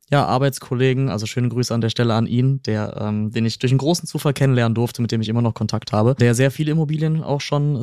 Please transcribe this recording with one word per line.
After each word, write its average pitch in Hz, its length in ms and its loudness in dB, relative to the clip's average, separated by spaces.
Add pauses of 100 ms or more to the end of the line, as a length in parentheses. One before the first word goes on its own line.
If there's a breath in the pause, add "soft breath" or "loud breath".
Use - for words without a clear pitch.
(120)
ja, 143 140 2
Arbeitskollegen, 131 840 0
also 107 160 -4
schöne 123 240 -2
Grüße 120 240 -2
an 117 80 0
der 113 80 0
Stelle 117 240 0
an 113 140 2
ihn, 131 360 2
der, 107 360 -2
ähm, 107 320 -2
den 113 140 0
ich 110 120 -2
durch 127 140 0
einen 131 80 4
großen 160 280 0
Zufall 147 260 -2
kennenlernen 120 420 2
durfte, 120 260 -2
mit 117 100 -2
dem 113 100 0
ich 110 80 -4
immer 117 120 0
noch 113 140 0
Kontakt 113 380 -4
habe, 113 220 4
der 120 200 4
sehr 131 160 2
viele 151 200 -2
Immobilien 156 520 0
auch 143 180 -4
schon, 147 420 0